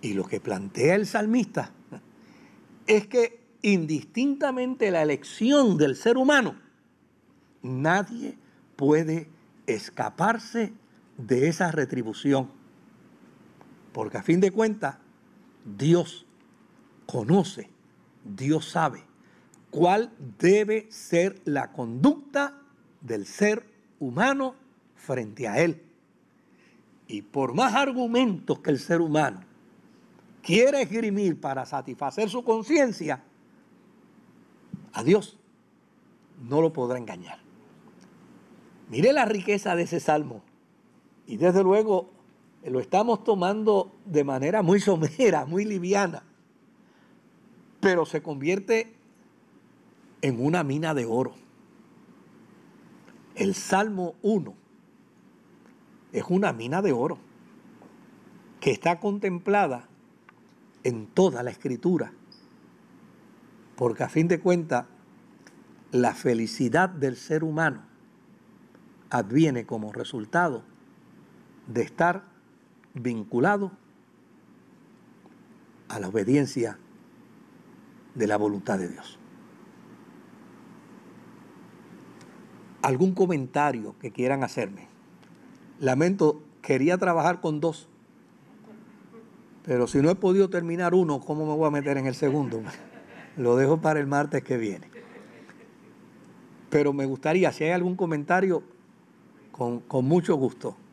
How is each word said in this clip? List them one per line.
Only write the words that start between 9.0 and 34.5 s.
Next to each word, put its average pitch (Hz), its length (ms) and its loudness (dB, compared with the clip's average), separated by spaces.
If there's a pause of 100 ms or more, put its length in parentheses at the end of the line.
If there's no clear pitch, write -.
escaparse 214 1040 -4 (440)
de 131 320 2
esa 170 220 0
retribución. 135 800 -2 (1400)
Porque 107 260 -8
a 95 60 -10
fin 170 160 2
de 196 100 4
cuentas, 214 460 -2 (680)
Dios 147 640 0 (800)
conoce, 135 640 -2 (540)
Dios 135 440 -4
sabe 151 360 -2 (640)
cuál 196 420 2 (280)
debe 214 500 4
ser 180 540 0
la 143 260 -4
conducta 262 920 0 (400)
del 113 260 -6
ser 214 460 0 (280)
humano 254 560 0 (400)
frente 113 500 -6
a 107 140 0
él. 170 240 0 (1200)
Y 104 160 -10
por 131 320 -4
más 220 200 2
argumentos 240 840 0
que - 120 -4
el 139 100 0
ser 170 200 0
humano 147 400 0 (1000)
quiera 262 380 4
esgrimir 202 600 -2
para 135 240 -6
satisfacer 139 640 -6
su 240 140 -6
conciencia, 226 800 0 (1700)